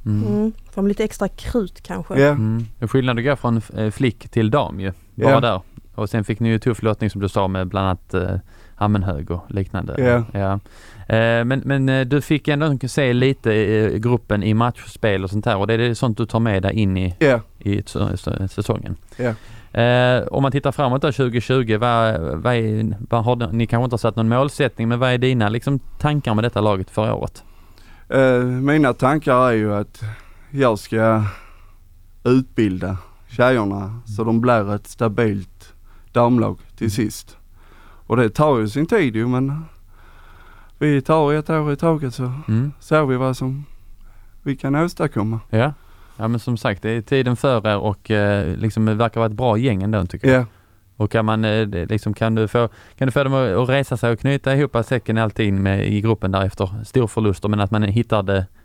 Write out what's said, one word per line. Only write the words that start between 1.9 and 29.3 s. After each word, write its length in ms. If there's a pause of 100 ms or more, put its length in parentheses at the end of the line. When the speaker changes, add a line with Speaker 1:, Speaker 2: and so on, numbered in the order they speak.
Speaker 3:
Ja. 80
Speaker 1:
Mm. 380 (120)
Det 60
är 40
skillnad 300
att 60
gå 120
från, 260 (140)
eh, 140
flick 380
till 220
dam 300
ju. 120 (220)
Bara 160
Speaker 3:
Ja. 100
Speaker 1:
där. 200 (340)
Och 160
sen 140
fick 160
ni 80
ju 100
tuff 240
lottning, 280
som 100
du 80
sa, 200
med 200
bland 180
annat, 280
eh, 160 (440)
Hammenhög 560
och 180
liknande. 460 (380)
Speaker 3:
Ja. 80
Speaker 1:
Ja. 200 (500)
Eh, 340
men, 200
men, 240
eh, 180
du 140
fick 280
ändå 300 (100)
se 240
lite 400
i, 320
eh, 140
gruppen 440
i 120
matchspel 680
och 60
sånt 160
här, 100
och 100
det 80
är 40
det 160
sånt 240
du 80
tar 140
med 220
dig 120
in 220
i 220
Speaker 3:
Ja. 220 (180)
Speaker 1:
i 200
ett 100
så-, 280
så-, 320
säsongen. 480 (200)
Speaker 3:
Ja. 180 (460)
Speaker 1:
Eh, 460
om 160
man 100
tittar 200
framåt 300
då, 100
tjugotjugo, 640
vad, 420
vad 340
är, 420 (140)
vad 140
har 120
du, 160
ni 140
kanske 180
inte 100
har 40
satt 180
någon 120
målsättning, 600
men 100
vad 120
är 80
dina, 300
liksom, 300
tankar 560
med 100
detta 160
laget 300
för 220
året? 320 (640)
Speaker 3:
Eh, 360
mina 500
tankar 540